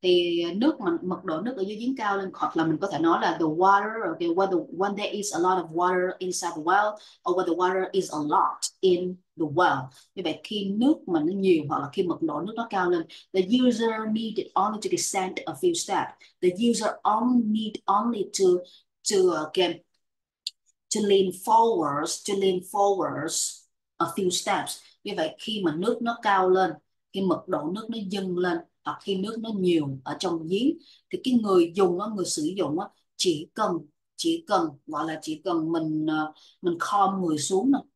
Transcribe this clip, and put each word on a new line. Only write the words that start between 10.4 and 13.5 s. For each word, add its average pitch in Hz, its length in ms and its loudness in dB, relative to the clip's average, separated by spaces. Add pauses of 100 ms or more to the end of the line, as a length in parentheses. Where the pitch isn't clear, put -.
khi 208 200 -6
nước 220 300 2 (120)
mà 170 140 0
nó 156 140 0
nhiều 185 340 4
hoặc 147 100 -2
là 139 140 -6
khi 196 100 -2
mật 165 200 -2
độ 151 180 -2
nước 196 160 -8
nó 233 140 -6
cao 180 200 0
lên, 175 120 0 (300)
the 190 80 0 (260)